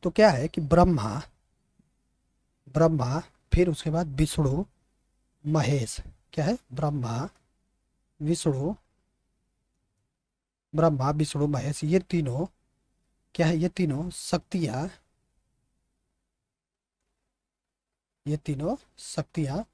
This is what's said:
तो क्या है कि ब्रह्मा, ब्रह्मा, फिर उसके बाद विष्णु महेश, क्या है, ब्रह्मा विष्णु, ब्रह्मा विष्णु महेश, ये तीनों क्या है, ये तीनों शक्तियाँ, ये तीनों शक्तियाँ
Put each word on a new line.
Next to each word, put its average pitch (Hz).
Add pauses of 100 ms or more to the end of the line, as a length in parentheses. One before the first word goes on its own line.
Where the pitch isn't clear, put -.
तो 180
क्या 214
है 139
कि -
ब्रह्मा, 147 (1500)
ब्रह्मा, 151 (300)
फिर 180
उसके 156
बाद 165
विष्णु 147 (800)
महेश, 143 (360)
क्या 156
है, 208 (160)
ब्रह्मा 135 (920)
विष्णु, 151 (2000)
ब्रह्मा 147
विष्णु 151
महेश, 147
ये 160
तीनों 156 (880)
क्या 165
है, 165
ये 165
तीनों 160
शक्तियाँ, 156 (3500)
ये 151
तीनों 151 (220)
शक्तियाँ 151